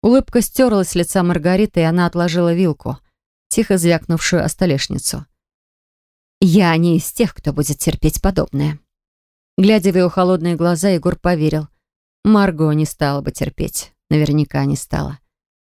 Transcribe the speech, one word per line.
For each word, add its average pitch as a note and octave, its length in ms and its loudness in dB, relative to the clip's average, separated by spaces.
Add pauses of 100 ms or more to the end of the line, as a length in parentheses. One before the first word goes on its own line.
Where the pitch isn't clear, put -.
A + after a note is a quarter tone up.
Улыбка A#3+ 380 2
стёрлась G#3+ 480 0
с - 60 -8
лица F3 280 0
Маргариты, F3 560 0
и E3 40 2
она E3+ 220 2
отложила F3 480 0
вилку, D#3+ 440 -2 (500)
тихо G#3 300 0
звякнувшую E3+ 680 0
о D3+ 60 -2
столешницу. C#3+ 760 -4 (1160)
«Я F3 340 4
не E3 220 2
из D3 160 -4
тех, A3+ 200 -2
кто - 200 -6
будет D3 260 -2
терпеть - 420 -2
подобное». D3+ 580 -2 (800)
Глядя G3 360 4
в - 20 0
её F3+ 140 4
холодные F3 480 0
глаза, E3+ 320 0
Егор F3 260 0
поверил. D#3 540 -2 (560)
Марго G3 460 4
не D3+ 140 0
стала C#3+ 360 -4
бы D3 100 -6
терпеть. - 640 -8 (160)
Наверняка D3 560 0
не C#3+ 100 -2
стала. - 440 -8 (580)